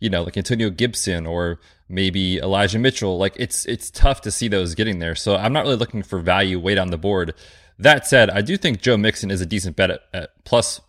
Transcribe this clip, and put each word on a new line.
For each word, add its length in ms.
you 100
know, 140
like 120
Antonio 340
Gibson 560
or 340
maybe 500
Elijah 400
Mitchell, 400
like, 180
it's, 300
it's 240
tough 320
to 80
see 180
those 260
getting 240
there. 160
So 220
I'm 160
not 100
really 140
looking 260
for 160
value 400
way 160
down 160
the 80
board. 360
That 280
said, 220
I 120
do 160
think 240
Joe 160
Mixon 340
is 100
a 60
decent 300
bet 140
at, 100
at 320
plus, 440